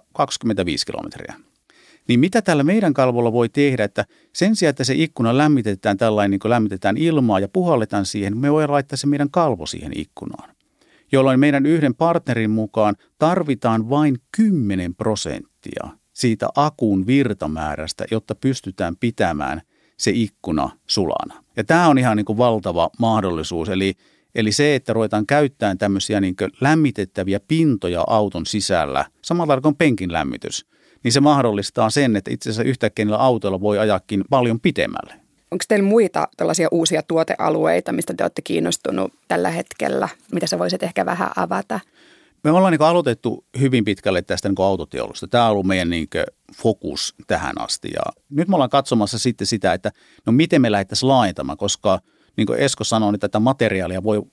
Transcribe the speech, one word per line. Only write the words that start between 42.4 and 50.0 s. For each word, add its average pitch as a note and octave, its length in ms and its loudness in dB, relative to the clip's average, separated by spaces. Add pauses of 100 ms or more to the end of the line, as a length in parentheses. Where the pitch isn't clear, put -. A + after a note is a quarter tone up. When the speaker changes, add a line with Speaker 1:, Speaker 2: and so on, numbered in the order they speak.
Speaker 1:
Me D3+ 80 2
ollaan, F#3 200 4
niin D3+ 80 2
kuin, D3+ 80 6
aloitettu C#3 580 0 (140)
hyvin B2+ 260 2
pitkälle F#2+ 360 0
tästä, F#2 280 -4
niin G2 60 0
kuin, F#2+ 100 2
autoteollisuudesta. D#2+ 640 -4
Tää A#2+ 180 2
on A2 60 4
ollut G2+ 140 0
meidän, F#2 240 0
niin E2 220 -2
kuin, - 120 -2 (320)
fokus - 600 -4 (120)
tähän D#2 340 -4
asti. - 320 -8
Ja G1+ 80 -4 (280)
nyt D#3 180 -2
me G3 80 2
ollaan C3 140 2
katsomassa A#2+ 500 0
sitten A#2 280 -2
sitä, G2 260 0
että F#2+ 180 -4 (340)